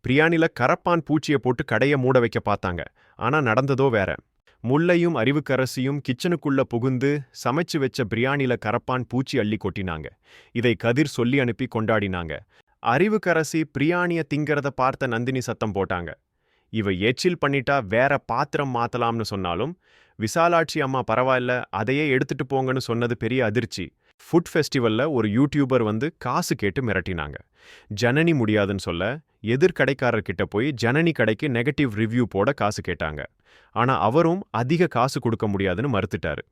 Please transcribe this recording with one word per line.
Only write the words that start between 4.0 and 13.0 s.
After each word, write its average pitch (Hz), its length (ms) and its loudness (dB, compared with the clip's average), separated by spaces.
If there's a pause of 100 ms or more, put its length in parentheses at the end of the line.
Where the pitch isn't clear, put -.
முல்லையும் 170 520 2
அறிவுக்கரசியும் 135 880 0
கிச்சனுக்குள்ள 151 600 -2
புகுந்து 131 640 0 (220)
சமைச்சு 156 340 0
வச்ச 135 260 -2
பிரியாணில 123 520 0 (100)
கரப்பான் 120 420 -2
பூச்சி 131 300 -2
அள்ளி 107 180 0
கொட்டினாங்க. 90 500 -6 (460)
இதை 120 220 2
கதிர் 120 320 0
சொல்லி 127 320 0
அனுப்பி 123 360 -2
கொண்டாடினாங்க. 101 640 -2 (480)
அறிவுக்கரசி 160 760 2 (160)